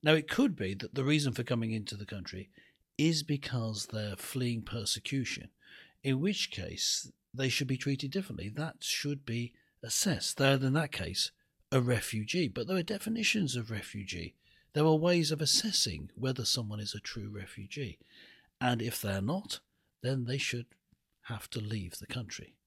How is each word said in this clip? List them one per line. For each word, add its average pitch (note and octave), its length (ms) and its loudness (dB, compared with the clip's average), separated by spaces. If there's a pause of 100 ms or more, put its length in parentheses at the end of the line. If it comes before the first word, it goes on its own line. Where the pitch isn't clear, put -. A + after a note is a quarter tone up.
Now, D3+ 120 8
it D#3 160 4
could A#3+ 260 4
be G2 200 -2
that G2 200 -8
the C3+ 80 2
reason C#3+ 300 4
for B2 100 -2
coming A2+ 280 0
into G#2+ 260 -4
the G2+ 80 -10
country F#2+ 440 -10 (480)
is D#3 260 4
because A#2+ 640 -2
they're G#2+ 280 -4
fleeing A#2+ 460 -2
persecution, - 880 -2 (540)
in C3+ 180 2
which F#3+ 300 0
case - 600 -2 (220)
they C3 160 0
should C3 180 0
be C3 100 0
treated C#3 340 -2
differently. F#3+ 360 -4
That D3 340 -6
should C#3+ 440 -2
be A#2+ 280 -4 (300)
assessed. - 540 2
They're, C#3 180 6
in C3 180 4
that D3+ 200 2
case, - 380 -2 (380)
a C3+ 120 4
refugee. A#2+ 640 0
But A2 200 -4
there F#3+ 100 0
are F3 60 2
definitions G#3 760 0
of A2+ 140 -4
refugee. F#2+ 640 -6 (360)
There D3+ 140 4
are D#3+ 100 8
ways E3 360 4
of D#3 100 -2
assessing C#3 720 2
whether B2+ 280 -2
someone G#2+ 380 0
is G#2 120 -6
a G#2 60 -6
true G#2 300 -8
refugee. G#2 680 -10 (600)
And B2 220 2
if A2+ 200 -2
they're G2 200 0
not, D#3 380 -2 (420)
then B2+ 240 0
they B2+ 120 0
should A#2+ 300 -2 (560)
have - 280 -8
to A2 100 -4
leave G#2 380 -4
the - 80 -16
country. - 480 -8 (120)